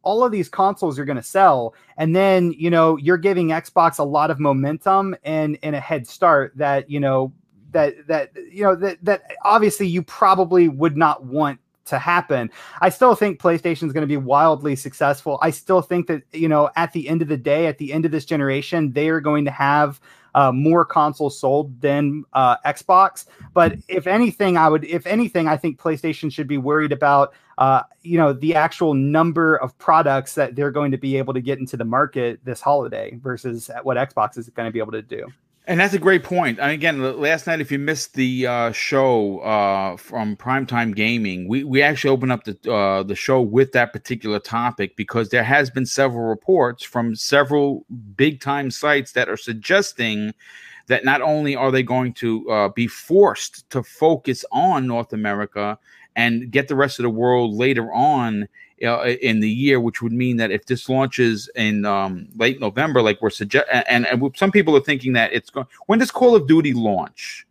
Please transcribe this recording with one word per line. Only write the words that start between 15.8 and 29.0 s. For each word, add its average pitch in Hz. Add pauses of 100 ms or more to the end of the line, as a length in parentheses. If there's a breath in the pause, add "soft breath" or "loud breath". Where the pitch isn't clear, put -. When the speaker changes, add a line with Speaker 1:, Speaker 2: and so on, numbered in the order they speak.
Speaker 1:
think 175
that, 151 (100)
you 160
know, 147
at 165
the 143
end 160
of 156
the 151
day, 147
at 143
the 139
end 160
of 147
this 156
generation, 143
they 147
are 160
going 151
to 139
have, 143 (340 soft breath)
uh, 135
more 156
consoles 151
sold 139
than, 143 (120)
uh, 127 (100)
Xbox. 190 (300 loud breath)
But 170 (100)
if -
anything, 196
I 160
would, 156
if 165
anything, 185
I 151
think 147
PlayStation 156
should 143
be 143
worried 147
about, 143 (240 soft breath)
uh, 131 (180)
you 170
know, 147
the 151
actual 156
number 156